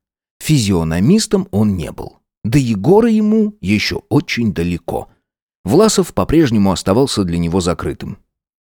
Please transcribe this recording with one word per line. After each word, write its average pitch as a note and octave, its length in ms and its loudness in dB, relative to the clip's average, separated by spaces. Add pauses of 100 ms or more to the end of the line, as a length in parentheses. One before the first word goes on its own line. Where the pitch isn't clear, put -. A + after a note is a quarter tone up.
(400)
физиономистом G#2+ 1120 0
он G#2 260 0
не D#2 140 -8
был. - 260 -16 (260)
До A#2 140 0
Егора C#3 520 2
ему G#3+ 520 0
ещё - 480 -2
очень A#2+ 420 -2
далеко. E2+ 580 -6 (540)
Власов F#3 520 2
по-прежнему A2 560 2
оставался G2+ 520 0
для E2+ 140 -2
него E2+ 240 0
закрытым. - 560 -6 (600)